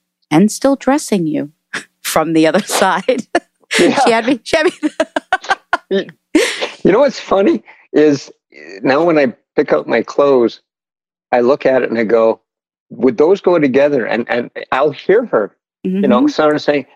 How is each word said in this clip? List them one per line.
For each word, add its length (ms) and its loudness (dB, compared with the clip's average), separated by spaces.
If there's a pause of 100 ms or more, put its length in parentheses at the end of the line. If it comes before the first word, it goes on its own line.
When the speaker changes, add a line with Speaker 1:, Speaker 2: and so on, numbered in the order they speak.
(300)
Speaker 1:
and 220 2
still 240 0
dressing 500 -2
you 260 -6 (260)
<laughs> 220 -20
from 340 -2
the 120 4
other 160 0
<laughs> 180 -4
side. 460 -2 (540)
Speaker 2:
Yeah. 240 2
Speaker 1:
She 80 2
had 140 0
me, 180 0
she 120 -2
had 100 0 (1200)
me. 220 -2
<laughs> 40 -20 (680)
Speaker 2:
You 80 4
know 80 4
what's 180 0
funny 460 -2 (280)
is 380 2 (520)
now 220 0
when 140 2
I 160 0 (220)
pick 160 0
out 160 -2
my 140 0
clothes, 580 2 (720)
I 80 2
look 260 2
at 160 2
it 80 -4
and 80 -6
I 60 -2
go, 360 0 (500)
"Would 280 -2
those 220 4
go 180 2
together?" 480 0
And, 240 -4
and 200 -4 (200)
I'll 220 0
hear 340 0
her, 300 -4 (260)
you 200 -4
know, 180 2
Speaker 1:
Mm-hmm. 80 2
Speaker 2:
sort 260 0
of 80 -6
saying, 340 -2